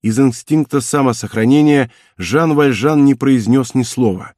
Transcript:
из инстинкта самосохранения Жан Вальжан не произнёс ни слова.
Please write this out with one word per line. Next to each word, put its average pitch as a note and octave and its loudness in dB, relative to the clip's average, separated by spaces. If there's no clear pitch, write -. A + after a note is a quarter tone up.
из A2 -2
инстинкта C#3 -2
самосохранения C3 0
Жан C#3+ -2
Вальжан C#3+ 2
не C#3 4
произнёс B2+ 0
ни C3 0
слова. A2+ -4